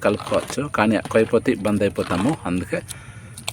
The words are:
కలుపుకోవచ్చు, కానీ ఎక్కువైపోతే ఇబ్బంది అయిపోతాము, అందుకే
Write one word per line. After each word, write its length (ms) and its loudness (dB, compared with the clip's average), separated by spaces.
కలుపుకోవచ్చు, 580 0
కానీ 240 4
ఎక్కువైపోతే 560 2
ఇబ్బంది 300 0
అయిపోతాము, 440 0
అందుకే 300 -2